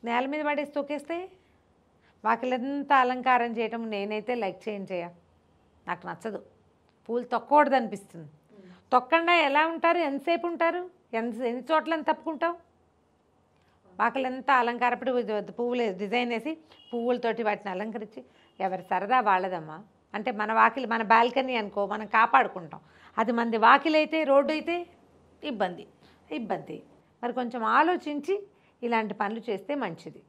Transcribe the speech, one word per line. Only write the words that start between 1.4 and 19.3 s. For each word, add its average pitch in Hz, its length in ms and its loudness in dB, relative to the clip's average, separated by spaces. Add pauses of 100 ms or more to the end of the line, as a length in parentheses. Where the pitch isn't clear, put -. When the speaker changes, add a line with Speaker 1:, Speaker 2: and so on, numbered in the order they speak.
Speaker 1:
వాకిలంతా 254 720 0
అలంకారం 254 600 2
చేయటం 226 320 -4
నేనైతే 214 460 -4
లైక్ 190 340 -6
చేయను 202 220 -8
చేయ, 175 180 -6 (760)
నాకు 175 200 -6
నచ్చదు. 180 360 -8 (680)
పూలు 240 140 -2
తొక్కకూడదు 277 520 4
అనిపిస్తుంది. 170 540 -4 (600)
తొక్కకుండా 330 440 4
ఎలా 302 320 4
ఉంటారు, 330 300 2
ఎంతసేపు 339 500 0
ఉంటారు, 339 420 -2 (240)
ఎంత, 226 280 -4
ఎన్ని 247 300 -4
చోట్లని 311 320 2
తప్పుకుంటాం? 320 520 -2 (1400)
వాకిలంతా 254 540 0
అలంకారపడి 247 580 0
ఇది 214 300 0
పువ్వులు 233 560 -4
డిజైన్ 233 320 -2
వేసి 240 280 -4 (360)
పువ్వులతోటి 233 500 -2
వాటిని 208 280 -2
అలంకరించి 214 520 -8 (360)
ఎవరి 185 220 -4
సరదా 202 400 0
వాళ్ళదమ్మా. 185 580 0 (340)